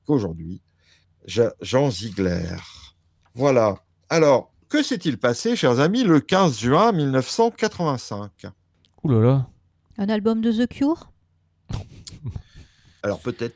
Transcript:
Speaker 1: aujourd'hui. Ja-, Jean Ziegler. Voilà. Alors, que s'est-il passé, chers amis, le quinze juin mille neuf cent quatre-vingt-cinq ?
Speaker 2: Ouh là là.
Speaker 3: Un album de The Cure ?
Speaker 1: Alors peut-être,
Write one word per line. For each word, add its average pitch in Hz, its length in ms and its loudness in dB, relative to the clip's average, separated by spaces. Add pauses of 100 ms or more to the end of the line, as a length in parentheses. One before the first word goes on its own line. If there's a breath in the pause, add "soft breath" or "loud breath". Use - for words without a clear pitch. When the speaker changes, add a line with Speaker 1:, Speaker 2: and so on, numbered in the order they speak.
Speaker 1:
aujourd'hui. 92 540 -4 (640)
Ja-, 113 360 0
Jean 127 300 0
Ziegler. 90 640 -4 (800)
Voilà. 120 480 2 (260)
Alors, 147 420 4 (180)
que 294 140 0
s'est-il 170 340 -4
passé, 127 380 0
chers 127 240 2
amis, 202 240 2
le 165 160 4
quinze 165 400 2
juin 156 320 4
mille 147 200 0
neuf 131 180 0
cent 233 220 2
quatre-vingt-cinq ? 127 960 -6 (560)
Speaker 2:
Ouh 156 60 0
là 113 100 4
là. 127 280 2 (500)
Speaker 3:
Un 202 120 -4
album 220 320 0
de 233 100 0
The 233 160 0
Cure ? - 440 -4 (1900 loud breath)
Speaker 1:
Alors 98 160 -4
peut-être, 120 360 -8